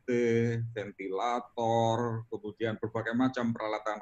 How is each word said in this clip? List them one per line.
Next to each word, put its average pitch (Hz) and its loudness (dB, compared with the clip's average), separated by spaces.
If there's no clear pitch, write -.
T, - -20
ventilator, 113 0
kemudian 107 -4
berbagai 113 -4
macam 123 2
peralatan 107 -4